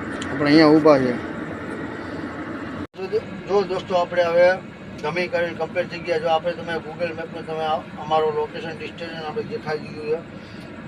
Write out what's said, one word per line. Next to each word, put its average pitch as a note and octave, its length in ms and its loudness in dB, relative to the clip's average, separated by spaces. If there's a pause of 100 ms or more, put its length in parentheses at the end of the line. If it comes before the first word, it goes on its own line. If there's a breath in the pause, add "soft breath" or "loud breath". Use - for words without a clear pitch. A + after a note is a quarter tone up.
(300)
આપણે C#3+ 140 0
અહીંયા D3+ 220 10
ઊભા D3+ 320 10
છે. B2+ 140 2 (1900)
જો, G#3 140 0 (280)
જો G3 140 4
દોસ્તો, F#3 320 -2
આપણે F3 300 4
હવે F3 280 6 (500)
જમી E3+ 260 -2
કરીને E3+ 260 0
કમ્પ્લીટ E3 360 -2
થઈ E3+ 80 -8
ગયા. E3 200 0
જો D#3+ 100 0
આપણે, D#3+ 240 2
તમે E3 200 -6
Google D#3+ 420 -4
મેપમાં D#3+ 320 -10
તમે D#3+ 180 -4
આ, D#3 100 2
અમારો D#3 560 0
લોકેશન D3+ 480 -4
ડેસ્ટિનેશન D#3 480 -10
આપણે D3+ 160 -4
દેખાઈ D#3 360 -6
દીધું - 280 -10
છે. D#3 100 0 (720 loud breath)